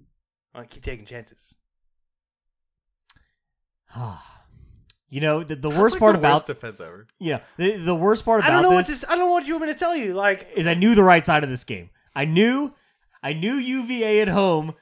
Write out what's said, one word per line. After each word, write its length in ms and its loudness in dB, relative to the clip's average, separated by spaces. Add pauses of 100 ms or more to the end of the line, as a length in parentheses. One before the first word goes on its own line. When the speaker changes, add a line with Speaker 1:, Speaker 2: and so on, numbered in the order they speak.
(540)
Speaker 1:
I'm 60 -20
gonna 80 -20
keep 160 -20
taking 220 -12
chances. 480 -20 (2500)
Speaker 2:
<sighs> 120 -12 (1000)
You 140 -10
know, 220 -2
the, 120 -10
the 140 -6
Speaker 3:
That's 100 -2
Speaker 2:
worst 140 4
Speaker 3:
like 60 -6
Speaker 2:
part 140 6
Speaker 3:
the 60 0
Speaker 2:
about 140 4
Speaker 3:
worst 140 0
defense 340 -12
ever. 240 -20 (140)
Speaker 2:
Yeah, 220 -6 (160)
the, 200 -2
the 180 -2
worst 300 0
part 180 2
Speaker 1:
I 60 2
don't 120 4
Speaker 2:
about 100 6
Speaker 1:
know 60 6
Speaker 2:
this 120 -2
Speaker 1:
what 100 -6
to 60 -12
s-, 20 -
I 40 -4
don't 80 0
know 120 2
what 160 -2
you 60 -4
want 140 -6
me 60 -4
to 60 -12
tell 160 -2
you. 180 -4
Like, 420 -2
Speaker 2:
is 100 -2
I 80 0
knew 220 4
the 80 8
right 200 6
side 200 0
of 60 -4
this 140 -8
game. 280 -14 (240)
I 100 -4
knew, 480 0 (480)
I 120 -8
knew 200 -4
U 320 -6
V 180 -6
A 180 2
at 60 -2
home 540 -2